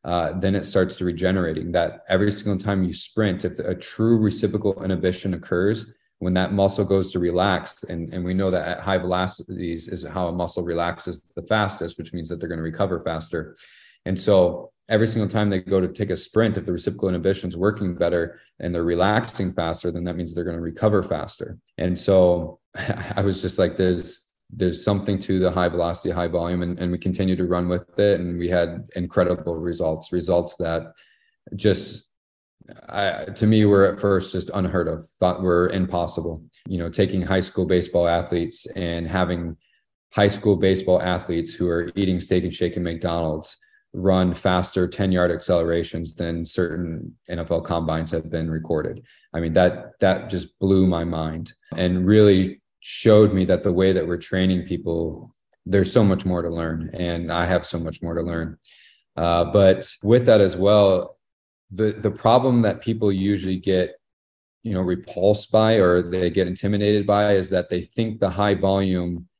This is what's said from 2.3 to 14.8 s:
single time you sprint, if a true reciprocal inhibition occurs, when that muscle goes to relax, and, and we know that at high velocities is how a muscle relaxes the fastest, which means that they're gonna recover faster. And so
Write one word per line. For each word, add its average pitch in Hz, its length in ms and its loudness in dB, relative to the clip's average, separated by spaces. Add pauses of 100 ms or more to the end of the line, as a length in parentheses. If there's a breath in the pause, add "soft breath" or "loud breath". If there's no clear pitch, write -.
single 101 260 -4
time 98 240 -2
you 90 100 0
sprint, 98 520 -2
if 90 160 -6
a 90 160 -4
true 113 420 0
reciprocal 104 640 0
inhibition 92 520 -2
occurs, 98 520 -2 (340 soft breath)
when 90 140 0
that 92 180 0
muscle 98 320 2
goes 95 280 0
to 90 60 -4
relax, 90 680 0
and, 82 300 -8
and 90 100 -6
we 90 80 -2
know 95 180 0
that 82 160 -2
at 87 140 -6
high 95 160 -2
velocities 90 920 -4
is 82 180 -10
how 87 220 -4
a 85 40 -4
muscle 87 300 -6
relaxes 85 580 -6 (140)
the 85 80 -10
fastest, 101 560 -2
which - 140 -12
means 82 160 -8
that 82 100 -8
they're 85 100 -8
gonna 82 140 -6
recover 82 400 -4
faster. 80 520 -8 (520 soft breath)
And 92 120 -4
so 92 540 2 (160)